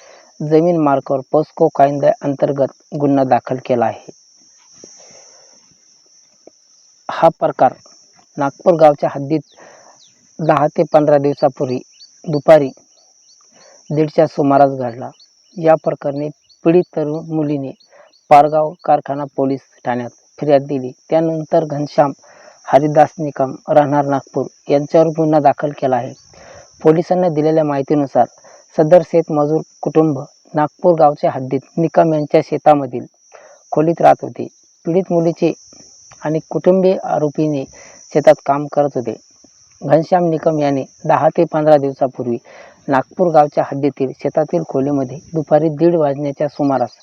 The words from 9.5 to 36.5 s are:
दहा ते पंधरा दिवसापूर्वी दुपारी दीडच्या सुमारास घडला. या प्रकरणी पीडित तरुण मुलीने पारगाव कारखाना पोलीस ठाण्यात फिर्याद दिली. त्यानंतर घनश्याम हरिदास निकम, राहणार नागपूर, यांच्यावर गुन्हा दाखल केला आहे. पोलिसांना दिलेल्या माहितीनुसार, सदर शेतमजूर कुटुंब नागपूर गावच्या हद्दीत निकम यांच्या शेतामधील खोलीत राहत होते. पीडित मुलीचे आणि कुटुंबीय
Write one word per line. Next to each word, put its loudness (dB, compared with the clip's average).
दहा 0
ते -2
पंधरा 4
दिवसापूर्वी -2
दुपारी 4
दीडच्या 2
सुमारास 2
घडला. -8
या 2
प्रकरणी -6
पीडित 4
तरुण -6
मुलीने -4
पारगाव 4
कारखाना -2
पोलीस -2
ठाण्यात -6
फिर्याद -2
दिली. -8
त्यानंतर 0
घनश्याम -2
हरिदास 2
निकम, -6
राहणार 2
नागपूर, -4
यांच्यावर 2
गुन्हा 0
दाखल 0
केला -4
आहे. -6
पोलिसांना 2
दिलेल्या 0
माहितीनुसार, 0
सदर 6
शेतमजूर -2
कुटुंब 0
नागपूर 0
गावच्या 0
हद्दीत -6
निकम 0
यांच्या 0
शेतामधील 0
खोलीत 0
राहत 4
होते. -12
पीडित -2
मुलीचे -2
आणि -4
कुटुंबीय 0